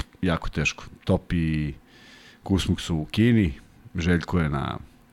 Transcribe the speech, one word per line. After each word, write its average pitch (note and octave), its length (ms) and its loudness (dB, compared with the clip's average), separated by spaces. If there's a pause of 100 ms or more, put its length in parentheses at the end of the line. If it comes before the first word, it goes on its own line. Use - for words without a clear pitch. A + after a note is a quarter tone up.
(220)
jako F2 260 0
teško. - 360 -4 (200)
Topi D#2+ 680 0 (680)
Kusmuk F#2+ 380 0
su E2+ 160 -4
u D2+ 100 -2
Kini, G#2+ 460 4 (420)
Željko F2 460 0
je D#2 80 0
na, C2+ 300 -4 (340)